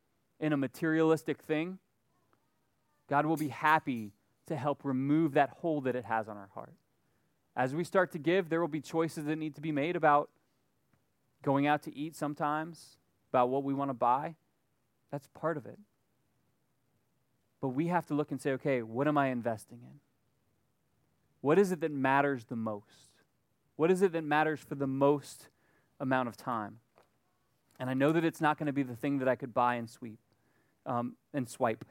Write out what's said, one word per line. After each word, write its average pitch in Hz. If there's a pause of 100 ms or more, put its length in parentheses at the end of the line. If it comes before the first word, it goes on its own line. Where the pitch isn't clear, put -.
(400)
in 151
a 147
materialistic 160
thing, 170 (1300)
God 143
will 160
be 151
happy 127 (340)
to 160
help 143
remove 139
that 143
hole 156
that 127
it 123
has 113
on 104
our 98
heart. 113 (800)
As 127
we 165
start -
to 170
give, 165
there 165
will 170
be 147
choices 160
that 156
need 156
to 151
be 156
made 151
about 151 (1120)
going 139
out 147
to -
eat 151
sometimes, 151 (340)
about 123
what 139
we 139
wanna 139
buy. 131 (760)
That's 143
part 156
of 113
it. 113 (1800)
But 135
we 143
have 175
to 151
look 147
and 135
say, 143
"Okay, 131
what 113
am 147
I 139
investing 120
in? 135 (1400)
What 151
is 190
it 160
that 160
matters 135
the 123
most? - (540)
What 160
is 185
it 185
that 165
matters 151
for -
the 139
most 139 (520)
amount 131
of 107
time?" 110 (1000)
And 127
I 131
know 139
that 165
it's 160
not 151
gonna 151
be 139
the 123
thing 143
that 131
I 123
could 127
buy 123
and 117
sweep, 113 (640)
um, 120 (160)
and 131
swipe. 117